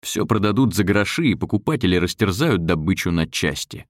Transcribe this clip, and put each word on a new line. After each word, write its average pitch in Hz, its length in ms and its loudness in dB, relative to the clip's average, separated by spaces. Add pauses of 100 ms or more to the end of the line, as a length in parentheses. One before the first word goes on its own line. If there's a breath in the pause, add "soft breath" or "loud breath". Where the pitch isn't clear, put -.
Всё - 220 -4
продадут 104 480 2
за 104 100 2
гроши, 104 440 0
и 98 60 2
покупатели 92 640 0
растерзают 95 680 0
добычу 85 440 0
на 82 160 2
части. - 640 -6